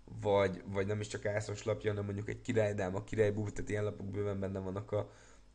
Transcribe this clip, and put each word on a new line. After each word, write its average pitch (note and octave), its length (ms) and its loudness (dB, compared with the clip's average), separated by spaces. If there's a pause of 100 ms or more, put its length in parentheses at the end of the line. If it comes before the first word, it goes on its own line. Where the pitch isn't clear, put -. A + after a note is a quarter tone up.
(200)
vagy, G2 460 4
vagy G2 200 0
nem G#2 140 0
is G#2 60 -4
csak - 200 -6
ászos G#2 380 -2
lapja, G#2+ 260 0
hanem G2+ 140 -2
mondjuk G2+ 240 -4
egy A2 120 -6
királydám, G#2 540 2
a G2 100 -2
királybubi, G#2 480 2
tehát - 180 -4
ilyen G#2 140 0
lapok G2+ 220 -4
bőven G2+ 340 -2
benne G2 180 -2
vannak F#2+ 340 -4
a G#2 180 0 (440)